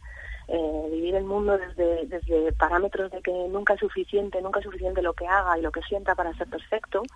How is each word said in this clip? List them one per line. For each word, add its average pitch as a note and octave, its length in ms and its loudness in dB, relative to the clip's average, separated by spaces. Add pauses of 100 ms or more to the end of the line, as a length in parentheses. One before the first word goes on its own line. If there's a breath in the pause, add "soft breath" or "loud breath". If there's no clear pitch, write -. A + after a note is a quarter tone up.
(500 loud breath)
eh, D#3 420 0
vivir E3+ 240 0
el G3 80 2
mundo G3+ 340 2
desde, E3+ 500 0
desde D#3+ 440 2
parámetros F#3 600 2
de F#3 100 -8
que F#3 100 -2
nunca F#3+ 440 2
es G3+ 40 -10
suficiente, G3 640 -2
nunca G3 180 -2
es G#3 60 -6
suficiente F#3 360 -2
lo E3+ 120 2
que F3 140 -4
haga F#3 300 4
y E3 40 0
lo D#3+ 100 0
que E3 120 -4
sienta G3 300 0
para F3 200 0
ser E3+ 140 -4
perfecto. - 560 -4 (120)